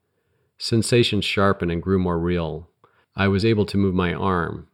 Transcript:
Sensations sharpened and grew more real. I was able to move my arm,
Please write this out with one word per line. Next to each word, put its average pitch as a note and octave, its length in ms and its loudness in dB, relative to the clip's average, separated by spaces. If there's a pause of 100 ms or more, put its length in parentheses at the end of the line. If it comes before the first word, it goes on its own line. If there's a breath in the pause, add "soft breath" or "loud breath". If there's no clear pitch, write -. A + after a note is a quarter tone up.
(580)
Sensations A2+ 680 2
sharpened G2 460 0
and E2+ 120 -4
grew F#2 160 2
more F2+ 200 0
real. E2 520 -4 (460 soft breath)
I G2 120 2
was G2 160 2
able G#2+ 220 2
to - 120 -4
move G2 160 2
my F2+ 180 0
arm, E2+ 600 -4